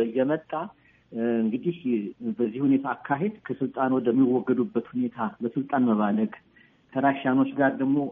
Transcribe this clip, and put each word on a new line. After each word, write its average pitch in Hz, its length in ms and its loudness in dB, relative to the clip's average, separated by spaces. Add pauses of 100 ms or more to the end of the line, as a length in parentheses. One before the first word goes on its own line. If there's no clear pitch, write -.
እየመጣ፣ 131 480 0 (840)
እንግዲህ 123 400 -2 (560)
በዚህ 117 280 -2
ሁኔታ 135 300 2
አካሄድ 151 520 -4
ከስልጣን 131 520 -4
ወደሚወገዱበት 123 920 2
ሁኔታ 123 300 -4 (200)
በስልጣን 131 480 -2
መባለግ፣ 107 480 2 (600)
ከራሽያኖች 135 600 2
ጋር 135 240 2
ደግሞ 135 200 0 (140)